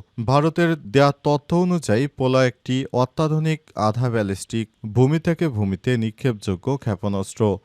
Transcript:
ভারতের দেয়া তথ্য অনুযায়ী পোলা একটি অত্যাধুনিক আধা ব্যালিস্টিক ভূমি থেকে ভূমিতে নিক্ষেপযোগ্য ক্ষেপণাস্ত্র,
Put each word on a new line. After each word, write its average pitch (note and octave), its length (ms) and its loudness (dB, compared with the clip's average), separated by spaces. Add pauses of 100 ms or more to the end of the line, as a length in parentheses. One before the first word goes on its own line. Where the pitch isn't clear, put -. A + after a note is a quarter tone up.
(240)
ভারতের D#3 460 2 (220)
দেয়া C#3 200 6 (100)
তথ্য D3 340 -2
অনুযায়ী E3+ 500 0
পোলা C3 400 0
একটি B2+ 300 -4 (160)
অত্যাধুনিক D#3 680 -2 (160)
আধা A2 340 0
ব্যালিস্টিক G#2+ 560 -2 (200)
ভূমি C3 320 2
থেকে E3+ 300 -2
ভূমিতে G#2 480 -2
নিক্ষেপযোগ্য G#2+ 680 -4 (100)
ক্ষেপণাস্ত্র, G2+ 680 -4 (220)